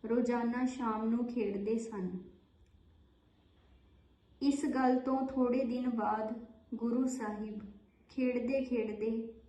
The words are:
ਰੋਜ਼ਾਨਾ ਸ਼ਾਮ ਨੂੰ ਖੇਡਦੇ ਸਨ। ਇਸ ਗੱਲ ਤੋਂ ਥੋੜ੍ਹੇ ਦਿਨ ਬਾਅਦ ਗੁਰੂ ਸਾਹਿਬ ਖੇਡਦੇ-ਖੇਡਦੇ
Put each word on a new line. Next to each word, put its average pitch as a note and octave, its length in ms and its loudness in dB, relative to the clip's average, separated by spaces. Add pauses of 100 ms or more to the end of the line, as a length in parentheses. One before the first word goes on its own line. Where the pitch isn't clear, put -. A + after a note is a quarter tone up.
ਰੋਜ਼ਾਨਾ A#3+ 600 2
ਸ਼ਾਮ A3+ 440 0
ਨੂੰ A#3 160 2
ਖੇਡਦੇ G#3 520 -2
ਸਨ। F#3+ 340 -4 (2250)
ਇਸ C#4 240 2
ਗੱਲ B3+ 340 4
ਤੋਂ C4 280 0
ਥੋੜ੍ਹੇ B3+ 360 2
ਦਿਨ B3 260 0
ਬਾਅਦ A3 580 -2 (280)
ਗੁਰੂ A#3+ 320 2
ਸਾਹਿਬ G#3+ 520 -4 (500)
ਖੇਡਦੇ-ਖੇਡਦੇ A#3+ 1200 0 (160)